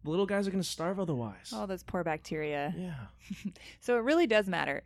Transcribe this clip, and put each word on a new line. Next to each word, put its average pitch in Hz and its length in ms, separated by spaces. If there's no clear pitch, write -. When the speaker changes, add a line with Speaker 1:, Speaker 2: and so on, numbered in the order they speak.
Speaker 1:
The 147 80
little 190 140
guys 196 200
are 196 60
gonna 185 100
starve 180 380
otherwise. 123 540
Speaker 2:
Oh, 214 120
those 190 180
poor 175 200
bacteria. 151 760
Speaker 1:
Yeah. 175 180
Speaker 2:
<laughs> 196 200
So 240 160
it 233 80
really 311 240
does 214 200
matter. 151 380